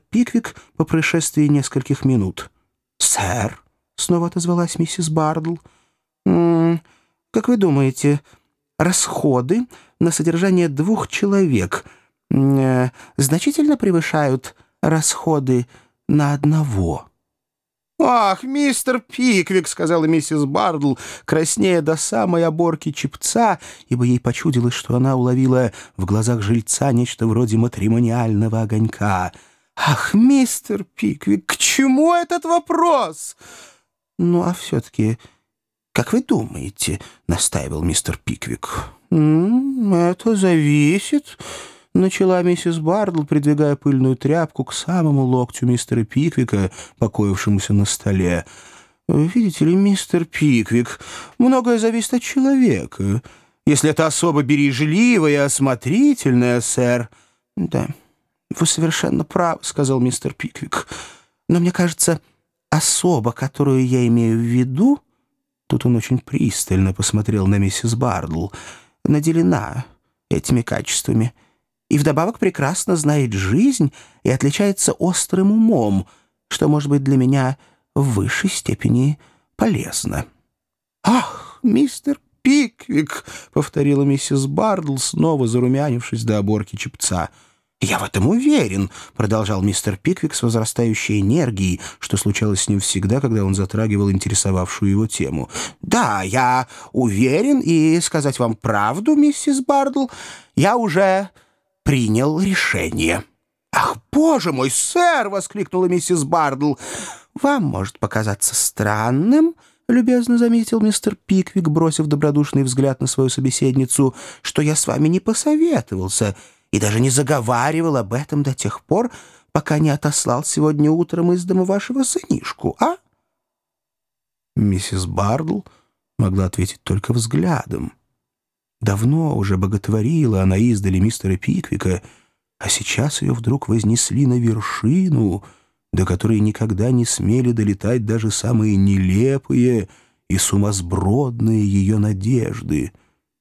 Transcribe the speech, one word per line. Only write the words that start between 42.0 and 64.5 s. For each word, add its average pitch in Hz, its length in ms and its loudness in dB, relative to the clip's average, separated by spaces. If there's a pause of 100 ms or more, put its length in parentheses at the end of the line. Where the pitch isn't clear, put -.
миссис 175 360 0
Бардл, 170 460 -2
придвигая 147 520 2
пыльную 131 400 2
тряпку 156 480 -2
к - 80 -16
самому 156 520 0
локтю 123 420 0
мистера 120 380 0
Пиквика, 117 640 -2 (280)
покоившемуся 101 760 -2
на 101 120 2
столе. 90 600 -2 (640)
«Видите 165 560 0
ли, 170 100 2
мистер 190 500 0
Пиквик, 120 760 0 (380)
многое 247 400 2
зависит 226 360 -2
от 247 80 0
человека. 139 1000 0 (440)
Если 147 240 4
это 160 160 2
особо 151 360 0
бережливая 151 920 2
и - 40 4
осмотрительная, 135 1200 2
сэр». 123 480 0 (480)
«Да, - 320 -4 (680)
вы 165 100 0
совершенно - 580 0
правы», 170 380 -2
сказал 135 380 -2
мистер 127 340 -2
Пиквик. - 540 -10 (600)
«Но 170 120 4
мне 175 120 2
кажется, 170 480 0 (500)
особа, 151 640 0
которую 135 540 0
я 123 220 2
имею 117 300 2
в 117 40 0
виду», 131 580 2 (680)